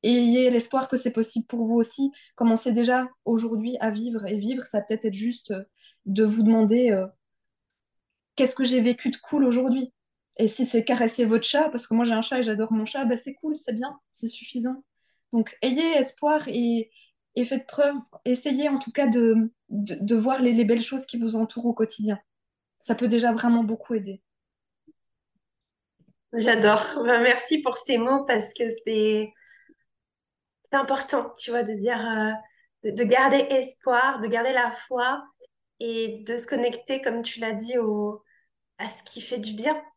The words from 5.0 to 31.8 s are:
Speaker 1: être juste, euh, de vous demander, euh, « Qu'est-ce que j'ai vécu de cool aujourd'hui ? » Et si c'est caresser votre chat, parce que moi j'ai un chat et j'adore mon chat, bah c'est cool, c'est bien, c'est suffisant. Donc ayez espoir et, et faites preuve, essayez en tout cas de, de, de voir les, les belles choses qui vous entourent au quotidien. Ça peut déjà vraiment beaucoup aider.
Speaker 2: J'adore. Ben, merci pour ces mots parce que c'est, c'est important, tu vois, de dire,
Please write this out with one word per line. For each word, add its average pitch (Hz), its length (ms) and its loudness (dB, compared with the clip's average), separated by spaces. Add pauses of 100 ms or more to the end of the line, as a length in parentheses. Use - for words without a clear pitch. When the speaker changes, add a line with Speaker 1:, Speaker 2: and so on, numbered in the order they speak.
Speaker 1:
être 208 100 -2
juste, 220 380 -6
euh, 190 100 -8 (440)
de 196 180 2
vous 220 180 2
demander, 220 480 6
euh, « 190 160 0 (1300)
Qu'est-ce 254 200 2
que 269 80 0
j'ai 247 160 2
vécu 240 300 0
de - 60 -8
cool 285 280 0
aujourd'hui ? » 254 500 0 (420)
Et 220 120 2
si 233 180 -2
c'est 226 180 0
caresser 233 400 0
votre 226 220 2
chat, 302 240 2
parce 240 160 -8
que - 80 -2
moi 233 100 2
j'ai 233 100 2
un 220 80 0
chat 254 180 -2
et - 20 0
j'adore 220 300 -2
mon 220 120 0
chat, 269 200 -6
bah 240 120 0
c'est 269 180 -10
cool, 302 220 -6
c'est - 160 -8
bien, 254 260 -8 (120)
c'est - 160 -10
suffisant. 254 560 -8 (500)
Donc 226 300 0
ayez 302 340 2
espoir 294 520 2
et, 233 420 0 (460)
et 247 80 0
faites 269 220 -6
preuve, 285 280 0 (300)
essayez 262 440 0
en 277 120 0
tout - 100 -12
cas 277 160 0
de, 226 460 4 (160)
de, 202 260 -6
de 208 220 0
voir 254 260 2
les, 247 100 4
les 226 120 4
belles 233 180 2
choses 262 240 -6
qui 240 120 -8
vous 226 180 -2
entourent 220 300 -4
au 240 60 0
quotidien. 214 460 -2 (640)
Ça 233 160 -2
peut 247 100 -2
déjà 233 260 2
vraiment 233 300 2
beaucoup 226 320 -4
aider. 196 260 -6 (2000)
Speaker 2:
J'adore. 220 720 2
Ben, 240 180 4
merci 254 400 2
pour 247 140 -2
ces 262 200 0
mots 269 280 2
parce 220 300 0
que 240 100 -2 (200)
c'est, 214 480 0 (1300)
c'est - 120 -10
important, 269 640 -2
tu - 120 -12
vois, 233 120 -2
de 214 100 -4
dire, 220 320 -4